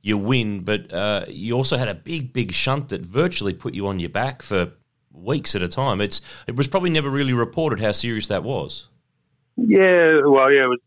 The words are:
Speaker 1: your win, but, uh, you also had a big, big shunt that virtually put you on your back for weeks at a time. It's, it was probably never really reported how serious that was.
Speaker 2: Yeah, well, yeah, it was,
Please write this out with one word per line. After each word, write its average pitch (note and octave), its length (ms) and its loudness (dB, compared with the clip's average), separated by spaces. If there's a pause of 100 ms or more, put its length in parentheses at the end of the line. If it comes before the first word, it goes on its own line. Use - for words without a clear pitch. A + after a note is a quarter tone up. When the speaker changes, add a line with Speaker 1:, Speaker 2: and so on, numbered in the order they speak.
Speaker 1:
your G#2 160 0
win, G#2+ 440 0
but, G2 300 -4
uh, G2+ 360 -2
you A2+ 280 -6
also C3 220 0
had B2 100 -2
a G2 60 -6
big, C3 400 -10
big A2+ 180 -2
shunt C3+ 380 -2
that F#2 120 -6
virtually G#2 520 -2
put - 220 -10
you G2 100 -4
on G2 140 -4
your E2 100 -6
back B2+ 320 -4
for F2+ 300 -2 (420)
weeks A2 400 -4
at F#2+ 80 -2
a F2 60 -2
time. A2+ 340 -2
It's, G2+ 200 -2 (260)
it A#2 80 -6
was C#3 120 0
probably F3+ 220 0
never D3+ 220 0
really C3+ 220 0
reported A#2+ 460 0
how G#2+ 120 0
serious A2 360 -4
that F#2+ 140 -2
was. F#2+ 460 -8 (680)
Speaker 2:
Yeah, F#3 680 6
well, C3+ 260 6
yeah, C#3 120 6
it B2+ 60 2
was, B2 160 -2